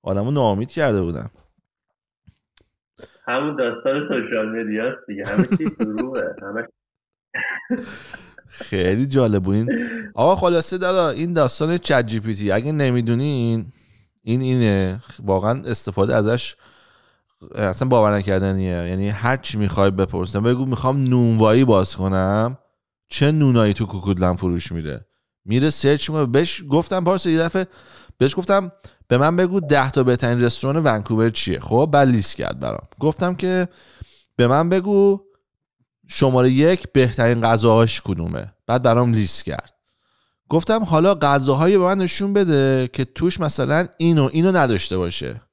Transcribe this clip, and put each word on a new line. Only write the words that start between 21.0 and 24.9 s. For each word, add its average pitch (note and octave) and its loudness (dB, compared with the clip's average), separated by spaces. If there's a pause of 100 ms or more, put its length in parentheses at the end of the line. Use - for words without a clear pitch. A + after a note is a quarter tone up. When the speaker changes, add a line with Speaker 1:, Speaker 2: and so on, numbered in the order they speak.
Speaker 1:
نونوایی A#2+ 4
باز G2+ 2
کنم، F#2+ -2 (500)
چه D3 2
نونایی B2 4
تو A2 -4
کوکودلند F#2 -2
فروش F2 -4
میره، D#2 -10 (380)